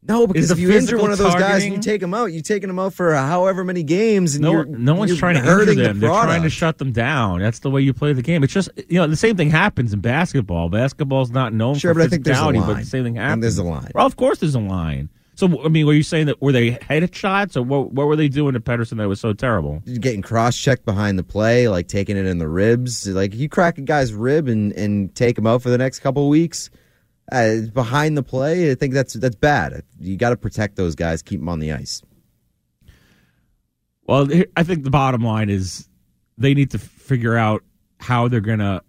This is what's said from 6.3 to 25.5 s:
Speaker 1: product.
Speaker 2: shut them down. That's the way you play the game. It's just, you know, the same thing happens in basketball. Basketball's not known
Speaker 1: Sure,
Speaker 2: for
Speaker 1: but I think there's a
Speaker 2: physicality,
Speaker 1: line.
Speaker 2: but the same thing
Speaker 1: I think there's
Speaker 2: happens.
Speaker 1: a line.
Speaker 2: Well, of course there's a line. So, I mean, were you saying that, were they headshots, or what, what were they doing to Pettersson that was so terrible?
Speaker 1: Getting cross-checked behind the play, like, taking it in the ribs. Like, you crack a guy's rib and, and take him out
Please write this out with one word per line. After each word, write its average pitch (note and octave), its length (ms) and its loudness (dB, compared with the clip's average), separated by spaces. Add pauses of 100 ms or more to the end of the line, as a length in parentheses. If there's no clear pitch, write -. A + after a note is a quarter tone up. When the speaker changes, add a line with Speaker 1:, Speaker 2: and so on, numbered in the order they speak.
Speaker 1:
product. E3 240 0
Speaker 2:
shut D#3+ 220 -2
them C3+ 120 -4
down. A#2 480 -2
That's G#2+ 220 -2
the C#3 100 -4
way C#3 120 2
you C3+ 100 2
play D3 200 0
the B2+ 80 0
game. D#3+ 220 0
It's C#3 100 2
just, G3 160 0 (200)
you E3+ 100 2
know, E3+ 80 4
the D#3 80 0
same A3+ 220 2
thing D#3 140 2
happens D#3 420 2
in G2+ 80 -2
basketball. G2+ 680 -2
Basketball's C3+ 600 -2
not A#2+ 240 -2
known A#2+ 220 0
Speaker 1:
Sure, E3 180 0
Speaker 2:
for E3 60 2
Speaker 1:
but D3+ 60 6
I - 20 0
think C#3+ 160 -2
there's C#3+ 120 2
a C#3 60 2
Speaker 2:
physicality, D3 140 2
Speaker 1:
line. G#2 100 2
Speaker 2:
but G#2 140 -2
the A2 40 -8
same C3 200 -4
thing A#2 160 -4
Speaker 1:
I C3 100 -2
think A#2 120 -2
there's F#2+ 160 0
Speaker 2:
happens. F2+ 120 -2
Speaker 1:
a - 40 -4
line. - 200 -10
Speaker 2:
Well, A#3 120 2
of C4 100 -2
course B3+ 240 0
there's D3 160 0
a - 20 0
line. E2 500 -4 (280)
So, E3+ 280 2
I E3 40 2
mean, D#3+ 180 4
were D3+ 80 4
you D3+ 80 4
saying D#3 240 0
that, C3+ 160 -2
were C#3 100 2
they A#2+ 200 4
headshots, F3+ 840 -2
or B2+ 60 -2
what, C3+ 300 -2
what C#3+ 160 0
were D3+ 80 2
they D3+ 120 2
doing C#3 260 0
to A#2+ 60 -2
Pettersson A#2 380 -4
that G#2 100 -2
was G2 120 -2
so A2 120 -2
terrible? F2 520 -2 (160)
Speaker 1:
Getting A2 200 -2
cross-checked A#2 640 0
behind G2+ 320 0
the F2+ 60 -2
play, A2+ 460 2
like, F2 200 -2
taking G2+ 280 -4
it F#2+ 100 -2
in F2+ 120 -2
the E2 100 -4
ribs. A2+ 580 0
Like, G2 300 -2
you D3 120 -4
crack E3+ 300 0
a C#3 40 -10
guy's C3 300 -2
rib C3 360 0
and, G#2+ 240 0
and G#2 420 -4
take B2 240 0
him G#2+ 80 0
out A#2+ 160 2